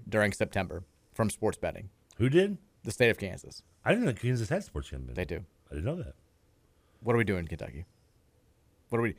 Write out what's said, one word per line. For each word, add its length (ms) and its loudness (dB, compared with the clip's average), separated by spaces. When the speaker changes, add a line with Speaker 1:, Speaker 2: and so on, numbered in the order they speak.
Speaker 1:
during 240 2
September 500 -2
from 180 2
sports 260 -2
betting. 320 -6
Speaker 2:
Who 120 2
did? 300 4
Speaker 1:
The 80 -6
state 200 6
of 80 2
Kansas. 440 -10
Speaker 2:
I 80 2
didn't 140 2
know 60 2
Kansas 360 0
had 160 -2
sports 260 -8
gambling. 240 -10
Speaker 1:
They 100 -2
do. 200 -6
Speaker 2:
I 40 -14
didn't 100 -6
know 180 -2
that. 120 -12
Speaker 1:
What 160 2
are 20 6
we 60 6
doing 180 2
in 60 -4
Kentucky? 380 -8
What 80 0
do 40 2
we, 160 0